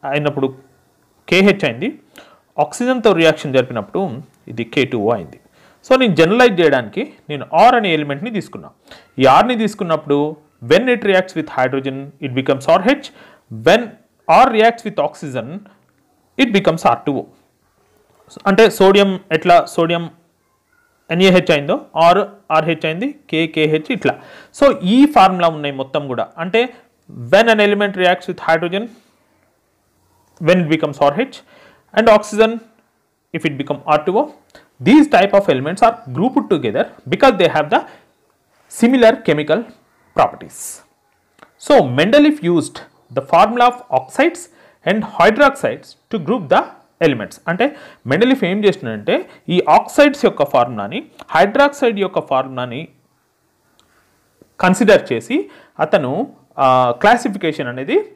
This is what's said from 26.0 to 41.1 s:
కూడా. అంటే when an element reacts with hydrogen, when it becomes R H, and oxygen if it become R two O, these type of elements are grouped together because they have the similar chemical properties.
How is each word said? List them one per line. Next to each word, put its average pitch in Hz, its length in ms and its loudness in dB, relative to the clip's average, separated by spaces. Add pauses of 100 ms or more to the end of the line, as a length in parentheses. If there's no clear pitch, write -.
కూడా. 120 140 -4 (160)
అంటే 190 180 -2 (720)
when 226 220 4
an 208 120 0
element 202 360 0
reacts 180 280 0
with 175 180 -10
hydrogen, 175 360 -2 (1600)
when 180 160 4
it 147 120 -4
becomes 156 240 -6 (120)
R 143 40 -8 (140)
H, - 80 -20 (600)
and 226 100 2 (100)
oxygen 214 340 0 (840)
if 156 120 -10
it 139 120 -8
become 139 180 -6 (200)
R - 80 -6
two 190 140 -2
O, - 20 0 (640)
these 294 260 8
type 196 240 2
of 196 160 2
elements 143 320 -4
are 226 100 2 (200)
grouped 262 360 -2
together 123 320 -2 (280)
because 233 280 2
they 170 140 4
have 151 200 -2
the 214 60 0 (1000)
similar 233 320 4 (160)
chemical 151 320 0 (580)
properties. - 400 -2 (1080)